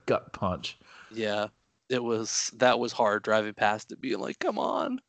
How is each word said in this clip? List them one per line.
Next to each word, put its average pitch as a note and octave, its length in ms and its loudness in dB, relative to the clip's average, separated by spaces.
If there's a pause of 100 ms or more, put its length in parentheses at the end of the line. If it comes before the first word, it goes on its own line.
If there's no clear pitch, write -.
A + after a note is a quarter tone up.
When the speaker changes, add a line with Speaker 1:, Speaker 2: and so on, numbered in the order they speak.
Speaker 1:
gut - 260 0
punch." F2+ 440 -4 (320)
Speaker 2:
Yeah. G#2+ 380 -2 (420)
It B2 140 0
was, A2+ 540 -2
that A#2+ 220 6
was A#2+ 120 -2
hard G#2+ 320 2
driving G#2+ 300 2
past G#2+ 380 0
it, - 100 -14
being B2+ 180 -4
like, - 200 -6
"Come D4+ 200 -2
on." - 500 -2